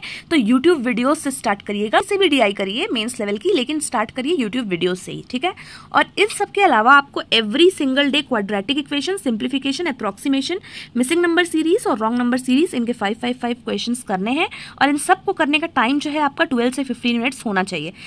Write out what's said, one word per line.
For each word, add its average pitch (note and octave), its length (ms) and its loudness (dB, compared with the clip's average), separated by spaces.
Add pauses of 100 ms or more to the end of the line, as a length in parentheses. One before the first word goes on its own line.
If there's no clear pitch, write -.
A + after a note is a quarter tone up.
(320)
तो E4 60 4
YouTube C4 480 4
वीडियोज़ B3+ 340 0
से C#4 120 -4
स्टार्ट G#3 300 -2
करिएगा। G#3 380 0
इससे G4 180 0
भी G4 120 4
डीआई A#3+ 240 4
करिए G3+ 380 -4
मेंस A3+ 280 -4
लेवल G3+ 180 -2
की, F4+ 160 0
लेकिन D4+ 260 0
स्टार्ट A3+ 320 -4
करिए C4+ 240 -2
YouTube B3 320 -2
वीडियोज़ F3+ 320 -2
से - 120 -12
ही, D3+ 180 -10
ठीक B3+ 140 -6
है। F#4 100 0 (380)
और D4+ 140 4 (120)
इस G#4 200 0
सब - 140 -4
के G4+ 100 0
अलावा C4 320 6
आपको C#4 280 4 (120)
every A3+ 400 4
single C#4 400 0
day D4 120 2
quadratic G#3+ 580 -2
equation, D4 380 -4
simplification, C4 680 -2
approximation, C4+ 720 -2 (360)
मिसिंग C4 240 2
नंबर F4 240 2
सीरीज E4 420 0
और C#4+ 100 0
रॉन्ग A3 220 0
नंबर A#3+ 180 2
सीरीज, C4 380 2
इनके A#3+ 180 -2
फ़ाइव, G#3+ 280 -2
फ़ाइव, B3 200 -4
फ़ाइव A#3+ 240 -4
क्वेश्चंस A3+ 380 -4
करने G3 280 -2
हैं। E4 160 0 (340)
और C#4 80 4
इन D4 100 0
सब F#4 260 2
को G4 80 0
करने D4+ 260 0
का E4 160 -4
टाइम B3+ 240 2
जो D4 120 -4
है D4 100 -2
आपका D4 240 0
ट्वेल्व B3 280 0
से C#4+ 100 -2
फ़िफ़्टीन A#3+ 360 -2
मिनट्स C4 260 -4
होना G3 200 0
चाहिए। E3 280 -6 (140)